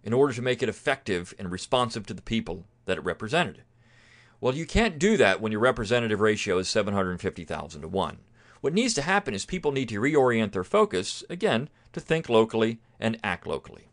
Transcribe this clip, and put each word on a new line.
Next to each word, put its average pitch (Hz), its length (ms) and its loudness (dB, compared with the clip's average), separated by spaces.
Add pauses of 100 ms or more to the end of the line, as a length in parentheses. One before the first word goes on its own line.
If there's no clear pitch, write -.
in 107 100 -4
order 131 220 4
to 120 80 -6
make 127 200 0
it 117 60 0
effective 98 680 -4
and 92 120 -8
responsive 117 560 -2
to 107 80 -10
the 90 60 -12
people 90 460 -6 (180)
that 92 140 -2
it 69 60 -12
represented. 110 580 -2 (760)
Well, 127 160 0
you 160 120 -6
can't 196 320 0
do 202 180 4
that 101 240 6
when 110 100 -2
your 107 120 0
representative 117 580 2
ratio 107 380 2
is 92 100 -2
seven 101 240 0
hundred 92 300 -2
fifty 90 220 -6
thousand 78 360 -10
to 98 80 -12
one. 92 300 -4 (420)
What 139 140 -2
needs 233 200 2
to 139 80 -2
happen 190 300 0
is 95 140 -6
people - 260 -2
need 135 160 -2
to 104 120 -4
reorient 123 520 4
their 92 100 -2
focus, 196 680 0
again, 160 400 -2 (240)
to 165 60 -8
think 160 280 -2
locally 113 500 4 (220)
and 113 240 -2
act 90 220 -4
locally. 65 460 -8